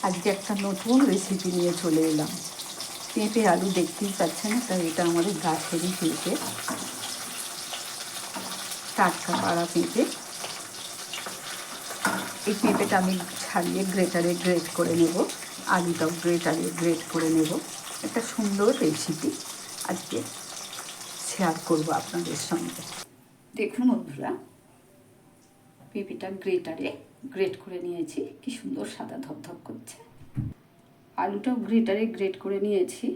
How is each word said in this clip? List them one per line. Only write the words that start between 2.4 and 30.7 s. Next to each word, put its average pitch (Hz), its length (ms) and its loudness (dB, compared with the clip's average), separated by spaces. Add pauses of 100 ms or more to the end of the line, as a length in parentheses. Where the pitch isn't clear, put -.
পেঁপে 214 300 2 (120)
আলু 180 140 2 (100)
দেখতেই 190 420 0
পাচ্ছেন, 185 340 0 (120)
তাই 185 240 0
এটা 170 120 0 (100)
আমাদের 170 240 4 (100)
গাছেরই 165 540 0
পেঁপে, 175 320 0 (2750)
টাটকা 180 440 2
পাড়া 175 320 2
পেঁপে। 202 300 4 (2500)
এই 214 120 2
পেঁপেটা 202 400 4
আমি 185 140 4 (280)
ছাড়িয়ে 175 380 0 (100)
গ্রেটারে 175 400 4 (120)
গ্রেট 180 240 4 (100)
করে 170 240 4
নেব, 165 140 6 (600)
আলুটাও 170 360 2 (100)
গ্রেটারে 170 440 2 (140)
গ্রেট 165 220 4 (100)
করে 160 240 2
নেব। 160 160 6 (540)
একটা 226 160 -2 (120)
সুন্দর 202 360 4 (140)
রেসিপি 156 460 0 (640)
আজকে - 260 -4 (1120)
শেয়ার 165 280 0 (120)
করব 156 200 4 (140)
আপনাদের 170 360 -4 (120)
সঙ্গে। - 320 -2 (720)
দেখুন 247 400 2
বন্ধুরা, 139 380 -4 (1600)
পেঁপেটা 196 380 -6 (140)
গ্রেটারে 170 460 -2 (440)
গ্রেট 190 300 0
করে 180 220 -10
নিয়েছি, 175 360 -4 (200)
কি - 80 -6 (100)
সুন্দর 95 260 -6 (100)
সাদা - 300 -10
ধপধপ - 420 -12
করছে। - 300 -14 (1200)